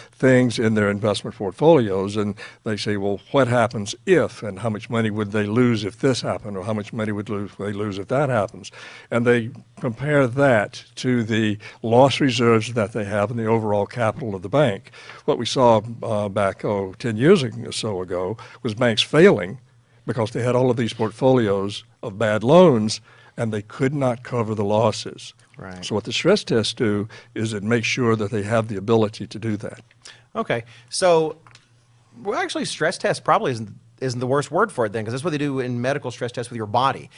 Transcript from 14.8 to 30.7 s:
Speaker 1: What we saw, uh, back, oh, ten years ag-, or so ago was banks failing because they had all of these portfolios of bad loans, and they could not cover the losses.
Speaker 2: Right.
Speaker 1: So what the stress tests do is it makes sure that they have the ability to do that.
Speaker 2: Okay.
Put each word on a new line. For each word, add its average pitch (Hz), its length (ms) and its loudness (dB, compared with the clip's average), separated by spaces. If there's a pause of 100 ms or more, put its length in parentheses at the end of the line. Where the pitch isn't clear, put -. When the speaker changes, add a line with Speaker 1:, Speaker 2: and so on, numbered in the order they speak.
Speaker 1:
What 147 120 0
we 123 80 -6
saw, 117 360 4 (200)
uh, 104 280 -2
back, 98 360 -2
oh, 98 320 -4
ten 113 180 -4
years 147 280 6
ag-, 117 240 -8
or 69 40 -10
so 101 300 -6
ago 92 360 -4 (260)
was 110 100 -4
banks 117 300 2
failing 131 560 4 (480)
because 117 240 -2
they 135 100 -4
had 123 140 2
all 127 160 4
of 117 60 -2
these 117 160 -2
portfolios 107 920 2 (180)
of 117 160 -10
bad 107 260 0
loans, 127 580 6 (360)
and 113 160 -2
they 104 80 -4
could 135 320 -4
not 127 300 -2
cover 110 320 -4
the 104 100 -2
losses. - 720 -2 (220)
Speaker 2:
Right. 92 280 -16
Speaker 1:
So - 80 -6
what 104 120 -4
the 120 80 -8
stress 196 300 2
tests 113 300 0
do 104 340 0 (280)
is 110 180 -4
it 101 80 -8
makes 113 240 0
sure 117 300 0
that 104 160 -4
they 107 100 -2
have 110 260 0
the 104 100 -8
ability 107 500 0
to - 100 -14
do 104 200 -4
that. - 240 -14 (540)
Speaker 2:
Okay. 131 280 -2 (260)